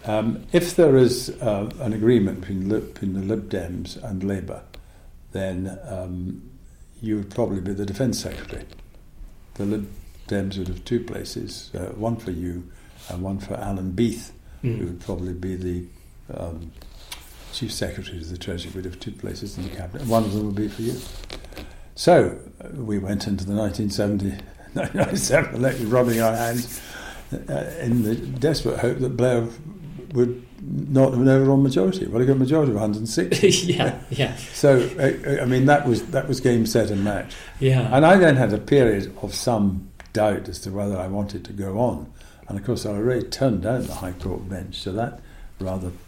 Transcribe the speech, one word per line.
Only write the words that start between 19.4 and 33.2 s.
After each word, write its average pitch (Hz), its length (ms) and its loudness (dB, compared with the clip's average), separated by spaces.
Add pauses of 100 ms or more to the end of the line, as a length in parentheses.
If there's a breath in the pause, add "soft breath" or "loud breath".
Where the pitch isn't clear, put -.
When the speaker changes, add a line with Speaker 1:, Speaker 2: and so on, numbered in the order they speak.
Speaker 1:
in 90 80 -8
the - 60 -8
Cabinet, 90 320 -10
and 117 80 -4
one 113 140 4
of 98 100 -2
them 107 120 -2
would 101 80 -4
be 107 140 -2
for 113 140 -8
you. 127 140 -4 (1000 loud breath)
So, 139 420 6 (240)
uh, - 80 -16 (140)
we 104 160 -2
went 98 280 -4
into 95 180 -2
the 101 100 -4
nineteen 107 360 0
seventy, 101 440 0 (200)
<laughs> - 200 -20
nineteen - 260 -4
ninety-seven 139 540 2
election 120 360 0
rubbing 117 300 4
our 113 140 4
hands, 120 460 -2 (680 loud breath)
uh, 139 160 -4 (160)
in 120 220 2
the 107 140 2
desperate 131 640 -2
hope 123 180 0
that 127 180 -2
Blair 120 300 2 (680)
would 120 280 2 (200)
not 139 500 2
have 123 80 2
an 135 80 6
overall 135 280 6
majority. 165 500 4
Well, 113 140 0
he 127 60 4
got 135 100 6
a - 20 2
majority 135 340 4
of 104 40 0
a 101 40 0
hundred 107 180 0
and 113 100 -4
sixty. 175 420 4